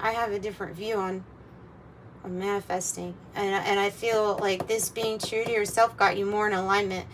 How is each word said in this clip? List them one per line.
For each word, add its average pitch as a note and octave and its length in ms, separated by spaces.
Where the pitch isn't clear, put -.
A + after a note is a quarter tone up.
I A3+ 100
have A3+ 200
a G3+ 60
different F#3+ 380
view G#3+ 200
on, F#3+ 280
on F3+ 140
manifesting. F#3 760
And, G4 200
and G#3 260
I G3+ 100
feel G#3+ 500
like F#3+ 280
this A3 200
being A3 300
true A3 260
to A#3+ 80
yourself A3+ 440
got F#3+ 200
you G3 100
more G#3 200
in G#3 80
alignment F#3+ 600